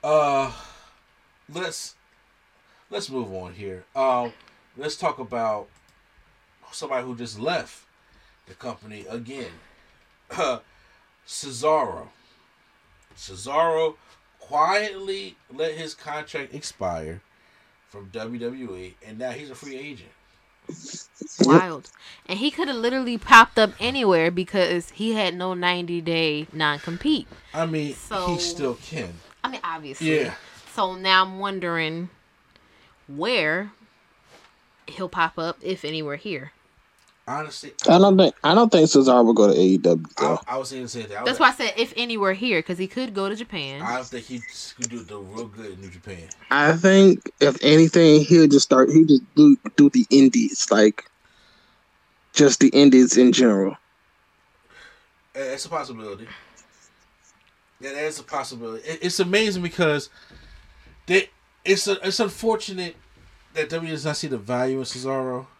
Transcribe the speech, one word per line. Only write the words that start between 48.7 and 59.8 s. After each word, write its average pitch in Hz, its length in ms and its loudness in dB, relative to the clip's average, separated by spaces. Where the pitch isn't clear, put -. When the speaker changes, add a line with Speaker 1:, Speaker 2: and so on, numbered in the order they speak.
Speaker 3:
He'll 160 160 8
just 139 160 6
do, 147 220 10
do - 140 8
the 120 180 4
indies, 127 600 4
like, 107 340 4
just 139 280 4
the 135 80 6
indies 127 500 6
in 127 140 8
general. 98 440 2
Speaker 1:
Eh, 135 180 -8
it's 135 140 -10
a - 20 -20
possibility. 113 580 -12
Yeah, 135 120 -14
that 147 120 -8
is 156 140 -8
a 123 60 -18
possibility. 117 640 -10
It, 160 140 -10
it's 175 180 -4
amazing 190 420 -2
because 160 460 -2